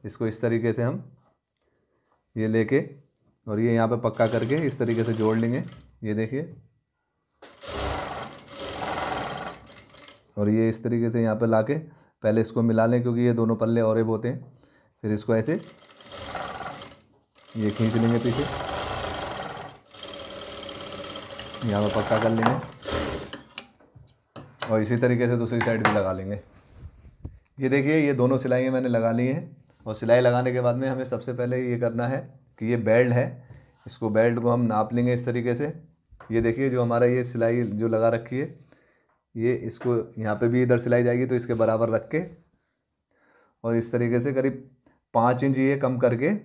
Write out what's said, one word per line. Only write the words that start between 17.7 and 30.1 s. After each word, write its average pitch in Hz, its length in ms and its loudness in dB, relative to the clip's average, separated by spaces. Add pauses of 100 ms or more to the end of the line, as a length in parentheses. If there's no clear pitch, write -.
खींच 113 240 0
लेंगे 117 260 4
पीछे, 123 220 0 (3250)
यहाँ 104 200 0
पे 104 100 2
पक्का 110 260 0
कर 113 120 2
लेंगे 113 220 2 (2000)
और 110 160 2
इसी 110 180 0
तरीके 123 300 2
से 120 80 0
दूसरी 117 240 -2
साइड 113 220 0
भी 104 120 4
लगा 95 180 0
लेंगे। 95 280 -6 (1160)
ये 131 100 0
देखिए, 143 300 4
ये 143 160 4
दोनों 123 240 4
सिलाइयाँ 127 340 2
मैंने 127 160 0
लगा 113 240 2
ली 123 140 2
हैं 147 300 -4 (300)
और 110 80 -6
सिलाई 123 260 6